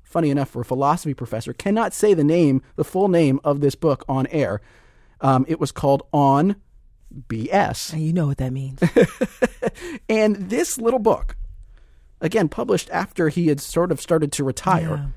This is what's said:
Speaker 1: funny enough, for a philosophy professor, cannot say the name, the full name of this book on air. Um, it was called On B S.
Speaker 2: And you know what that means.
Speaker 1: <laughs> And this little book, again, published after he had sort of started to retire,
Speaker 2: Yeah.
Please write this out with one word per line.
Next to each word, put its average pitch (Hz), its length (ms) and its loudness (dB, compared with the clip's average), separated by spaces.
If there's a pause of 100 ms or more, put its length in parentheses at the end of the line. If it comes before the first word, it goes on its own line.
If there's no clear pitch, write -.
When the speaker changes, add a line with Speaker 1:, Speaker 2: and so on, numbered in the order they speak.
Speaker 1:
funny 165 300 -2
enough, 139 180 0
for 123 120 -8
a 117 40 -6
philosophy 139 480 0
professor, 117 400 -8
cannot 214 400 -2
say 214 220 4
the 156 80 2
name, 147 400 4 (140)
the 143 60 0
full 190 260 0
name 156 340 4
of 143 160 0
this 143 160 0
book 147 340 -2
on 135 180 0
air. 113 340 -2 (600)
Um, 131 260 4
it 160 120 -2
was 151 120 -2
called 139 300 2 (120)
On 147 420 4 (720)
B 113 240 -6
S. - 420 0
Speaker 2:
And 156 80 -4
you 156 120 0
know 170 140 0
what 139 100 -2
that 131 160 -4
means. 135 280 -10
Speaker 1:
<laughs> - 1300 -2
And 214 400 0
this 294 280 -4
little 240 220 0
book, - 360 0 (880)
again, 170 280 0
published - 420 -2
after 170 380 -2
he 170 180 0
had 143 120 2
sort 175 320 -2
of 135 100 -2
started 156 320 0
to 147 100 -4
retire, 160 540 0
Speaker 2:
Yeah. 143 80 -6 (120)